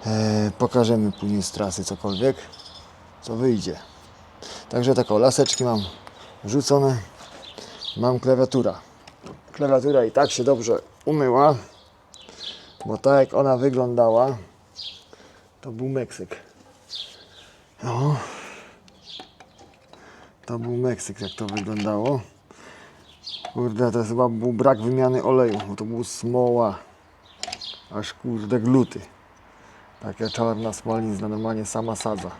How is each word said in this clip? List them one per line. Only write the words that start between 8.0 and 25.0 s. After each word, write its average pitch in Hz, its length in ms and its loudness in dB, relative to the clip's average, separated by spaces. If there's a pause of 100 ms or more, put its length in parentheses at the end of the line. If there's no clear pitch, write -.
klawiatura. 127 600 2 (720)
Klawiatura 135 540 4
i 110 60 0
tak 143 200 4
się 123 120 -2
dobrze 117 360 2 (260)
umyła, 143 500 4 (1300)
bo 107 120 -4
tak 139 220 6
jak 131 140 4
ona 135 240 4
wyglądała, 123 800 4 (1200)
to 135 100 -12
był 123 180 -6
Meksyk. 120 460 -6 (1500)
O. 127 320 0 (2250)
To 117 140 -6
był 120 180 -4
Meksyk, 123 440 -4
jak 98 100 -10
to - 140 -8
wyglądało. 104 760 -2 (1300)
Kurde, 120 380 0
to 117 120 0
chyba 117 260 0
był 117 240 -2
brak 123 280 4
wymiany 127 420 0